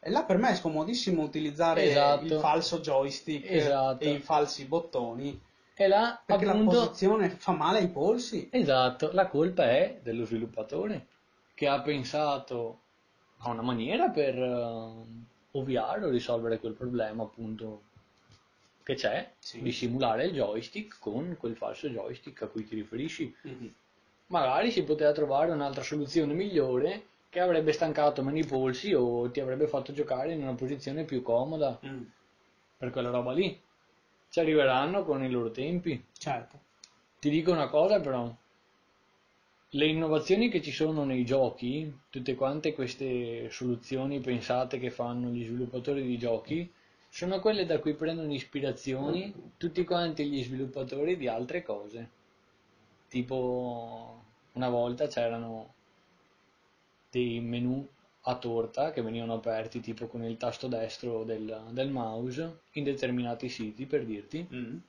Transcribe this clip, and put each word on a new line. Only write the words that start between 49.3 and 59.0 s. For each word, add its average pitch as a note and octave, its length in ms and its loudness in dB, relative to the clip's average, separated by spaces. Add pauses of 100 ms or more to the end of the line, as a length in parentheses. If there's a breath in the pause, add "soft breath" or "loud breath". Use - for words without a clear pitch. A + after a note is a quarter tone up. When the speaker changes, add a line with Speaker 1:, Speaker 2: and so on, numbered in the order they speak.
Speaker 2:
tutti E3+ 280 -2
quanti E3 440 0
gli C#3 140 -2
sviluppatori C3+ 760 -4
di C3+ 120 -4
altre B2+ 340 -4
cose. G#2+ 480 -10 (1000)
Tipo, B2 1120 -4 (300)
una B2+ 160 0
volta A#2+ 380 2
c'erano A#2 680 -4 (1400)
dei A#2+ 300 0
menu B2 460 -2 (400)
a B2 100 -2
torta A#2+ 540 -2
che C3+ 120 -4